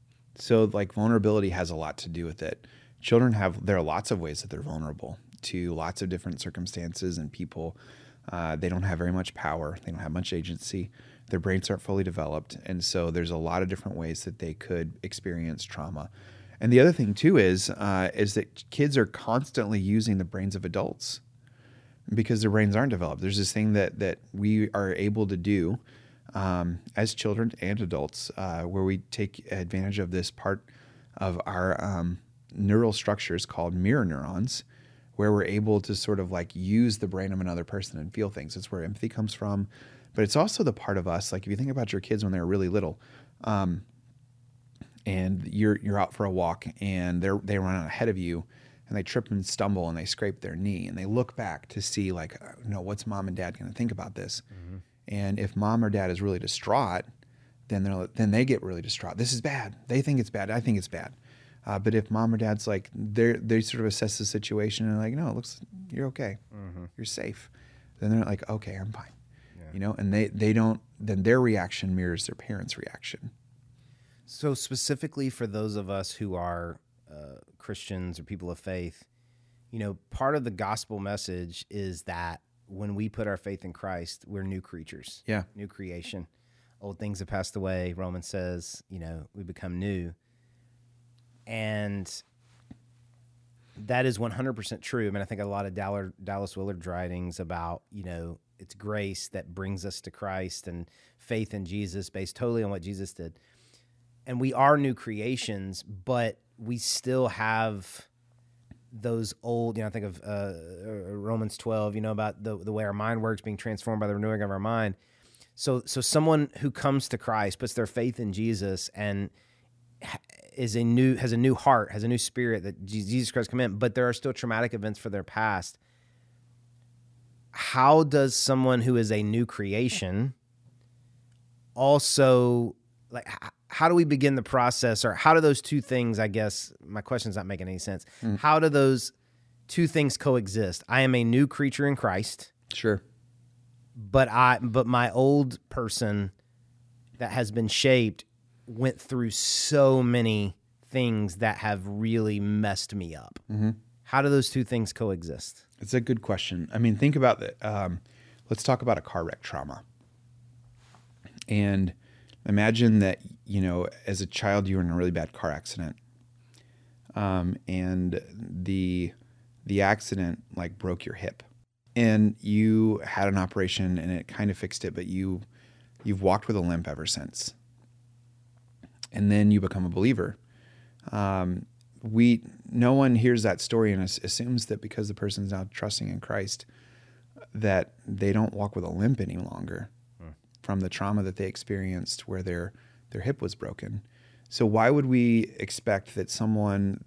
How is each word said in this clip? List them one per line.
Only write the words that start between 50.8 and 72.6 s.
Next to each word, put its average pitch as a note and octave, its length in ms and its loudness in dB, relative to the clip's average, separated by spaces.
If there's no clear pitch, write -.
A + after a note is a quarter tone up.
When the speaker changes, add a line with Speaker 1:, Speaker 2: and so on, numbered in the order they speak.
Speaker 1:
and F2 100 -8
they F#2 100 -8
look B2 300 -2
back F#2 320 -8
to - 120 -8
see, F#2+ 320 -2
like, E2+ 300 -8
uh, - 100 -18
"No, G2+ 140 -6
what's G2+ 260 -8
mom G2 200 -6
and F#2 100 -6
dad F#2 220 -6
gonna G2 140 -12
think A#2 200 -2
about G2+ 220 -10
this?" - 280 -10
Speaker 2:
Mm-hmm. F2+ 240 -14
Speaker 1:
And G2+ 300 -2
if G2+ 180 -4
mom A2 280 2
or G#2+ 60 2
dad G2 200 0
is F2+ 100 -4
really G2+ 180 0
distraught, G2+ 640 -2
then G2 140 0
they're, F#2+ 320 -2
then G#2+ 160 2
they A2+ 140 4
get C3 180 2
really F#2 200 -6
distraught. F#2 340 -8
"This B2 160 0
is A#2+ 80 -4
bad. A#2+ 340 -6
They C3 140 2
think C#3 180 2
it's G#2 100 -2
bad. G2+ 200 -4
I A#2 100 0
think A2+ 160 2
it's F#2 120 -2
bad." - 260 -10
Uh, G2+ 140 -2
but G#2+ 160 2
if G#2+ 160 2
mom A2+ 240 2
or - 20 0
dad's G#2+ 300 0
like, G2 280 -4
they're, A2 420 2
they A2+ 240 2
sort A#2 200 -4
of A2 60 0
assess G#2 320 -2
the A2 60 -4
situation G#2+ 640 -2
and G#2+ 100 0
they're A2 60 0
like, A2+ 120 -2
"No, D3+ 140 -2
it A2 60 -4
looks, - 260 -10
you're C3+ 180 -4
okay. A2+ 280 -6
Speaker 2:
Mm-hmm. F2+ 300 -14
Speaker 1:
You're A2 80 -8
safe." - 440 -8
Then G#2 100 0
they're A2 160 4
like, G2 240 -4
"Okay, G#2+ 240 -6
I'm F#2+ 180 -6
fine." - 200 -14
Speaker 2:
Yeah. E2+ 160 -18
Speaker 1:
You F#2+ 80 -8
know, G#2 160 -2
and G2+ 160 0
they, G#2 160 4
they G#2+ 240 2
don't, A2 280 4
then G#2 240 -2
their A#2 180 8
reaction G2 560 2
mirrors F2+ 300 -2
their - 80 -8
parents' - 420 -10